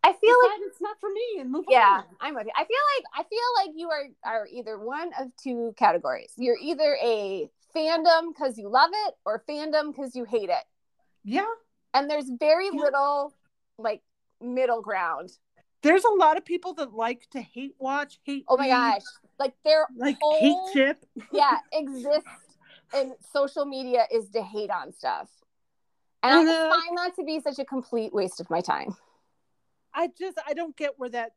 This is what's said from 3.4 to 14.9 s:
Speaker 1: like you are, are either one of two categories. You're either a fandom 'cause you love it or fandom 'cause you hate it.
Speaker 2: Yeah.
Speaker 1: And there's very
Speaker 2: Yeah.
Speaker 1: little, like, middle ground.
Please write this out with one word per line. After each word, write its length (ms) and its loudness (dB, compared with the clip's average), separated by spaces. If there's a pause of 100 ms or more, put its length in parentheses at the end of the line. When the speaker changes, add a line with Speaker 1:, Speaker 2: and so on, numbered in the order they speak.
Speaker 1:
like 100 -12
you 140 -10
are, 140 -4 (360)
are 120 -10
either 260 -12
one 400 -8
of 100 -8 (140)
two 360 -6
categories. 580 0
You're 240 0
either 420 0
a 460 -2 (260)
fandom 640 2
'cause 220 -4
you 100 -12
love 240 4
it 220 -4 (100)
or 240 -4
fandom 480 -4
'cause 180 -10
you 100 -8
hate 260 -4
it. 140 -2 (600)
Speaker 2:
Yeah. 220 -2 (480)
Speaker 1:
And 160 2
there's 180 -4
very 380 2
Speaker 2:
Yeah. 160 -4
Speaker 1:
little, 500 0 (460)
like, 240 -4 (380)
middle 420 0
ground. 540 -6 (460)